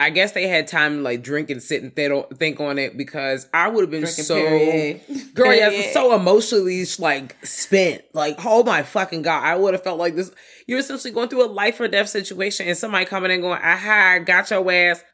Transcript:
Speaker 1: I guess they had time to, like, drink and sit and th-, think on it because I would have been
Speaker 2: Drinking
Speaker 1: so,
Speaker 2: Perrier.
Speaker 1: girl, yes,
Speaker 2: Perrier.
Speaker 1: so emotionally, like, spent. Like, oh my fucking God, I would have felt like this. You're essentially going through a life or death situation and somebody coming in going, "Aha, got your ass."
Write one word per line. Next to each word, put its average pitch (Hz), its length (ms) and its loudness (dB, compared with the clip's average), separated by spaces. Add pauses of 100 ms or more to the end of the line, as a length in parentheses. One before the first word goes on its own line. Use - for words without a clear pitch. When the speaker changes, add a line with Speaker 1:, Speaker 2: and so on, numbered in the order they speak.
Speaker 1:
I 151 100 2
guess 185 220 0
they 190 160 -2
had 156 180 0
time 151 300 0
to, 143 60 -4
like, 120 200 -4
drink 143 280 -4
and 127 120 -8
sit 120 220 -4
and 131 100 -14
th-, 143 300 -2 (120)
think 156 240 -2
on 143 180 -4
it 135 200 -6
because 135 560 -6
I 170 140 2
would 220 140 0
have 165 100 0
been 156 100 -4
Speaker 2:
Drinking 156 220 -4
Speaker 1:
so, 165 100 0
Speaker 2:
Perrier. 156 680 2 (340)
Speaker 1:
girl, 254 200 6
yes, 214 180 4
Speaker 2:
Perrier. 202 200 -2
Speaker 1:
so 247 220 4
emotionally, 190 680 2 (140)
like, 139 380 -2 (100)
spent. - 560 0 (100)
Like, 151 320 -4
oh 226 200 4
my 175 180 2
fucking 180 400 -4
God, 151 220 0
I 160 120 2
would 190 160 2
have 185 120 -2
felt 175 140 -4
like 170 180 -2
this. 180 140 -4 (380)
You're 254 120 -2
essentially 269 340 -8
going 233 140 -2
through 254 160 2
a 226 40 -4
life 208 320 -2
or 233 80 -2
death 202 200 0
situation 196 580 -6
and 175 100 0
somebody 196 280 -2
coming 185 260 -4
in 180 100 0
going, 175 220 -2
"Aha, 185 600 4
got 185 260 2
your 190 220 0
ass." 175 280 2 (120)